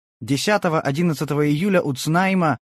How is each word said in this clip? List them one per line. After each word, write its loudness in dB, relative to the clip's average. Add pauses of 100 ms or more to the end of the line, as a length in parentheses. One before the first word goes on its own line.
(200)
Десятого 0
одиннадцатого 0
июля 2
у -4
Цнайма 0 (200)